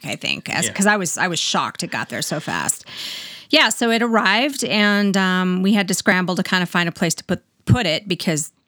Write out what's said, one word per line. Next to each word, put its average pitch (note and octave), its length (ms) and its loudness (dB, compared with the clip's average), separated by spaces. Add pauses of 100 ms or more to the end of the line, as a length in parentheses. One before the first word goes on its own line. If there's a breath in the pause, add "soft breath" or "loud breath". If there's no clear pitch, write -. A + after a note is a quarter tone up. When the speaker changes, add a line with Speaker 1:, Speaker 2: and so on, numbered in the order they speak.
Speaker 1:
I A#2 100 -6
think, - 340 -4
as, - 180 0
Speaker 2:
Yeah. G2+ 40 -6
Speaker 1:
'cause G3 160 0
I G#3 80 4
was, F#3 220 -2
I F#3 100 0
was E3+ 120 -2
shocked - 440 -2
it E3+ 80 -8
got A#2+ 160 -4
there - 140 -6
so - 180 -4
fast. - 460 -4 (640 loud breath)
Yeah, C#4+ 180 4
so A3+ 240 0
it A3+ 100 2
arrived, A3+ 640 2
and, G3+ 540 2
um, F#3 440 2
we G3 120 4
had G3+ 160 2
to G3 40 0
scramble F#3 440 2
to F3+ 60 0
kind F#3 200 0
of E3+ 60 -4
find F3 180 2
a E3 60 -4
place E3 220 -2
to - 100 -14
put, - 160 -2 (240)
put A#3+ 200 4
it E3 220 -2
because D#3+ 460 -2 (140)